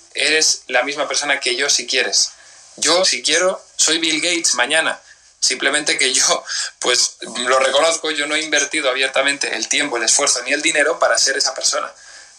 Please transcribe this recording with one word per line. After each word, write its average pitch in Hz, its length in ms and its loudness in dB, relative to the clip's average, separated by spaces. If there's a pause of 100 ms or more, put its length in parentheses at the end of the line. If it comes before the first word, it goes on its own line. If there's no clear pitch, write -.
(120)
eres 151 540 0
la 123 160 2
misma 143 260 -4
persona 139 320 -2
que 127 160 -2
yo 123 140 0
si 120 160 0
quieres. 123 460 0 (440)
Yo, 160 300 2
si 123 160 0
quiero, 180 420 0 (120)
soy 160 220 2
Bill 160 220 0
Gates 170 360 0
mañana. 135 440 0 (400)
Simplemente 143 560 0
que 131 160 0
yo, - 320 0 (360)
pues, - 400 0
lo 123 400 0
reconozco, 156 500 2
yo 147 160 -2
no 151 80 -2
he 156 80 0
invertido 147 480 0
abiertamente 135 680 0
el 110 120 -2
tiempo, 143 280 0
el 117 60 -2
esfuerzo 127 400 0
ni 127 100 -2
el 147 80 0
dinero 156 380 2
para 120 180 2
ser 135 220 0
esa 135 160 -2
persona. 139 360 -2 (480)